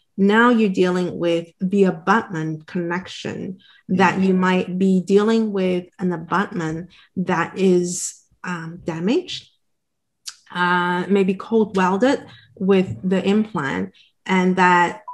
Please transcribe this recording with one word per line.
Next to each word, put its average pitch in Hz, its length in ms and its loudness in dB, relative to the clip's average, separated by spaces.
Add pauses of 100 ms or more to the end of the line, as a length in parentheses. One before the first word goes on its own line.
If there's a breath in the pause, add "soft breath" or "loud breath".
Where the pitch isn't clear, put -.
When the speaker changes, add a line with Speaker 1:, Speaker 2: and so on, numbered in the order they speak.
(160 loud breath)
Speaker 1:
now 214 340 4
you're 220 200 2
dealing 180 480 0
with 170 300 -2 (120)
the 196 240 2
abutment 165 840 -2
connection, 180 920 -8 (300 soft breath)
that 185 260 2
Speaker 2:
Mm-hmm. 190 80 0
Speaker 1:
you 190 120 4
might 185 440 0
be 190 240 2
dealing 214 500 2
with 180 360 -2 (100)
an 180 140 -2
abutment 170 800 -4 (260 soft breath)
that 175 420 -4
is, 180 640 0 (220)
um, 170 400 -10
damaged, 185 680 -4 (1000)
uh, 180 560 0
maybe 196 260 2
cold 220 420 -2
welded 196 480 2 (300 loud breath)
with 190 480 2
the 185 220 -2
implant, 190 680 -2 (320 soft breath)
and 185 320 2
that 175 460 2 (120)